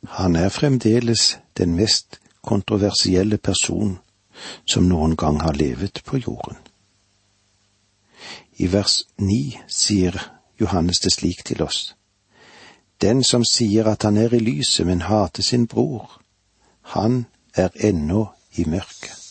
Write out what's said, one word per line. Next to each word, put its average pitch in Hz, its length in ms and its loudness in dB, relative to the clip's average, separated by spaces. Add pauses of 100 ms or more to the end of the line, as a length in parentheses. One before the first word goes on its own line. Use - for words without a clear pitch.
Han 95 280 0
er 87 120 2
fremdeles 117 880 2 (200)
den 85 180 2
mest - 440 0 (220)
kontroversielle 101 960 0
person 95 600 -2 (680)
som 90 240 2
noen 82 280 2
gang 76 260 0
har 80 100 0
levet 71 540 -4
på 139 120 -4
jorden. - 380 -8 (2000)
I 87 140 -2
vers - 320 0 (140)
ni 113 400 -2 (100)
sier 90 480 0 (440)
Johannes 90 400 0
det 92 120 0
slik - 320 -2
til - 180 -4
oss: - 320 -6 (1040)
"Den 127 240 2
som 120 200 2
sier 107 420 2
at 107 160 0
han 104 140 2
er 113 180 2
i 117 80 2
lyset, 120 440 0
men 87 200 0
hater 101 360 0
sin 120 240 2
bror, 117 540 -4 (640)
han 120 440 -2 (280)
er 92 200 2
ennå 95 580 0 (240)
i 87 80 0
mørket." - 540 -6 (120)